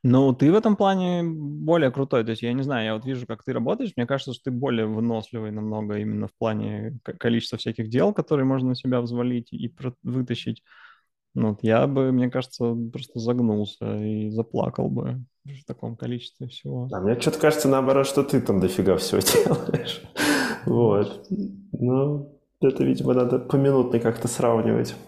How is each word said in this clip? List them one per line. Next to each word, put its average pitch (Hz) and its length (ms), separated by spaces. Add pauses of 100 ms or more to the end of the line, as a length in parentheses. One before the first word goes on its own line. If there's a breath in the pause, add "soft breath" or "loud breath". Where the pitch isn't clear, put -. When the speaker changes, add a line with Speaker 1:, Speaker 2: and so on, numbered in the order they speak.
Speaker 1:
Ну, 131 280
ты 139 180
в - 20
этом 214 220
плане 185 480
более 151 640
крутой. 135 340
То 113 80
есть, 110 100
я 120 100
не 135 100
знаю, 131 220
я 110 100
вот 113 120
вижу, 127 200
как 113 160
ты 131 120
работаешь, 180 420
мне 156 100
кажется, 135 280
что - 100
ты 135 60
более 123 360
выносливый 110 640
намного 107 480
именно 104 300
в - 100
плане 107 640
к-, - 140
количества 117 400
всяких 113 320
дел, 147 240
которые 151 320
можно 131 260
на 123 40
себя 127 260
взвалить 120 540
и 120 140
про-, 127 340
вытащить. 123 600 (720 soft breath)
Ну, 113 160
вот 101 120
я 113 240
бы, 135 260
мне 123 180
кажется, 123 440 (180)
просто 131 280
загнулся 110 800
и 107 320
заплакал 113 600
бы 127 340 (220)
в 139 200
таком 117 300
количестве 123 520
всего. 131 440
Speaker 2:
А 95 80
мне 113 180
че-то 156 200
кажется, 151 300
наоборот, 135 380
что 139 180
ты 135 180
там 98 180
дофига 92 380
всего - 220
<laughs> 440 240
делаешь. - 580 (640 loud breath)
Вот. 110 600 (460)
Ну, 139 680 (200)
это, 135 240
видимо, 131 300
надо 123 240
поминутно 131 640
как-то 117 280
сравнивать 113 680 (120)